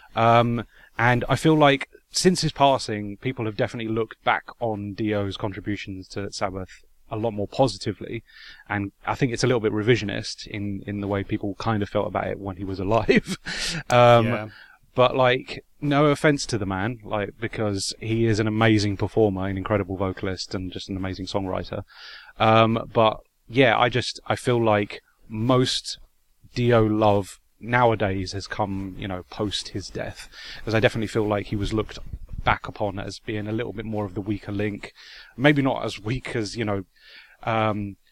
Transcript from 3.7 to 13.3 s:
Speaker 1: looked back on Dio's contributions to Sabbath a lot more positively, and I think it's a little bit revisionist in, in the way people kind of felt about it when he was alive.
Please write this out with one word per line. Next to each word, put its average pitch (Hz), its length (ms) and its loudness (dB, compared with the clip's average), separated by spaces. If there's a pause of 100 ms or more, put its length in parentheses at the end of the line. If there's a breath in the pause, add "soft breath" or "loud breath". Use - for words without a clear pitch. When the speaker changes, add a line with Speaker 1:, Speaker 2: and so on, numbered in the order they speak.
Speaker 1:
looked 110 320 -4
back 110 200 2 (140)
on 101 360 -4
Dio's 104 420 -2
contributions 95 720 -8
to 101 240 -8
Sabbath 95 500 -8 (300)
a 113 40 -6
lot 110 160 -2
more 101 160 -4
positively, 113 720 -2 (460 loud breath)
and 101 240 -4 (120)
I 107 120 -2
think 127 160 0
it's 117 100 -2
a 127 60 2
little 123 120 2
bit 104 120 2
revisionist 107 760 0
in, 101 400 -6
in 104 140 -6
the 101 80 -4
way 98 160 0
people 101 340 -4
kind 110 240 0
of 98 60 -4
felt 104 180 -2
about 98 220 -4
it 95 100 -6
when 98 180 -8
he 98 80 -8
was 95 160 -6
alive. 113 600 2